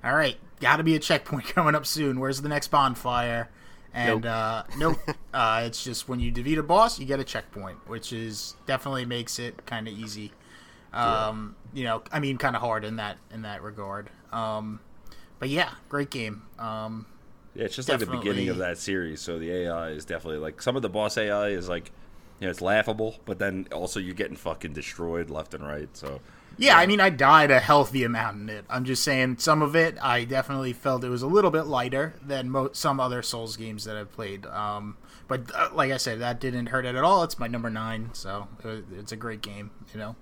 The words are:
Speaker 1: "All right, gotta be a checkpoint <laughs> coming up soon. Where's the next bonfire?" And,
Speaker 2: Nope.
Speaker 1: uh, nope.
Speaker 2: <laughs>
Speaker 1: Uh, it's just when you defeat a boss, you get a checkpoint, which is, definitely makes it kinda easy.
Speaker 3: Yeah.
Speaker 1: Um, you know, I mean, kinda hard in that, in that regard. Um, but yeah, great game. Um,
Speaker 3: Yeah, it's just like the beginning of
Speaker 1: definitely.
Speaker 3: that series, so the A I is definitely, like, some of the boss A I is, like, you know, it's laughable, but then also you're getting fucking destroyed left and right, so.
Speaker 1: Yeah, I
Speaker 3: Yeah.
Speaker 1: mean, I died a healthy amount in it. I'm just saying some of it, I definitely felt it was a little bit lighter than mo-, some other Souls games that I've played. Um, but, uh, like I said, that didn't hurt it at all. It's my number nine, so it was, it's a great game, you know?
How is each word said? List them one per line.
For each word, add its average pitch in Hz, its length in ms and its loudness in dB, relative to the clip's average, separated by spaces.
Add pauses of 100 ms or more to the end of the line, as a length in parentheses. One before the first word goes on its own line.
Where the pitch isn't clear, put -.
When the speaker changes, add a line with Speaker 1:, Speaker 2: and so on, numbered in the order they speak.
Speaker 1:
"All 123 100 0
right, 147 220 2 (240)
gotta 147 240 8
be 160 120 8
a 147 40 4
checkpoint 147 460 0
<laughs> - 100 -4
coming 151 200 6
up 143 100 0
soon. 139 340 0
Where's 135 220 0
the 147 80 -4
next 147 200 0
bonfire?" 120 800 2 (440)
And, 117 300 2
Speaker 2:
Nope. 117 80 -2
Speaker 1:
uh, 113 320 0 (140)
nope. 156 260 2
Speaker 2:
<laughs> - 40 -6 (240)
Speaker 1:
Uh, 113 340 4
it's - 180 -6
just 127 260 -8
when 123 100 -2
you 120 120 2
defeat 127 260 0
a 151 60 0
boss, 196 360 6
you 135 60 -8
get 135 140 -2
a 131 40 -4
checkpoint, 95 540 -8 (100)
which 113 240 -10
is, 113 440 -8 (100)
definitely 131 400 -4
makes 120 320 -6
it 120 300 -10
kinda 113 240 -8
easy. 104 400 -12 (600)
Speaker 3:
Yeah. 113 360 2
Speaker 1:
Um, 107 280 -6 (160)
you 135 120 -6
know, 113 180 0 (100)
I 156 80 -2
mean, 135 200 0
kinda 127 180 0
hard 110 260 -2
in 110 120 -6
that, 104 220 -8 (140)
in 110 120 -12
that 104 180 -10
regard. 104 480 -10 (240)
Um, 107 460 -4 (580)
but 135 120 -6
yeah, 160 200 0 (180)
great 143 220 -4
game. 110 320 -8 (160)
Um, 110 480 -8 (480)
Speaker 3:
Yeah, 113 120 -4
it's - 100 -6
just 131 140 -4
like 131 100 2
the 107 80 -2
beginning 101 420 -2
of 90 80 -2
Speaker 1:
definitely. 90 160 -2
Speaker 3:
that 82 60 -8
series, 87 420 -4
so 85 160 -6
the 82 140 -6
A 90 180 -2
I 82 220 -4
is 76 120 -10
definitely, 80 360 -6
like, 78 240 -8
some 123 120 0
of 135 60 -2
the 107 80 -2
boss 104 280 -2
A 107 120 0
I 104 200 0
is, 90 200 -4
like, 87 220 -6 (480)
you 98 80 -4
know, 90 40 -2
it's 85 100 -8
laughable, 110 640 0
but 98 120 -6
then 95 340 -2
also 92 280 -4
you're 90 160 -6
getting 98 200 -4
fucking 80 380 -8
destroyed 82 560 -6
left 78 240 -8
and 73 120 -12
right, 73 300 -10
so. 69 260 -12 (360)
Speaker 1:
Yeah, 240 180 8
I 170 60 12
Speaker 3:
Yeah. 180 60 6
Speaker 1:
mean, 208 140 4
I 190 100 6
died 147 400 8
a 127 80 10
healthy 135 440 6
amount 113 380 -2
in 107 80 -8
it. 104 180 -10
I'm 127 160 -2
just 127 200 0
saying 131 340 2
some 156 240 4
of 147 140 2
it, 165 260 4
I 120 240 2
definitely 131 480 -2
felt 127 300 0
it 127 60 -4
was 123 120 -2
a 135 60 -2
little 190 240 6
bit 160 160 0
lighter 135 480 0 (100)
than 131 240 -4
mo-, 135 240 0
some 139 260 0
other 123 220 0
Souls 113 340 -6
games 110 300 -10
that 107 100 -8
I've 104 160 -10
played. 98 360 -10
Um, 104 500 -6 (320)
but, 131 140 -2 (120)
uh, - 180 2
like 135 180 2
I 131 60 -2
said, 113 220 -4
that 120 220 -4
didn't 123 260 -4
hurt 127 180 -2
it 123 100 -4
at 131 80 0
all. 180 200 6
It's 165 160 -4
my 117 80 -2
number 117 220 -4
nine, 110 440 -4
so 98 340 -8 (140)
it - 40 -14
was, 110 180 -8 (140)
it's 104 140 -12
a 113 40 -8
great 110 260 -10
game, 104 280 -12 (240)
you 110 60 -10
know? 107 220 -10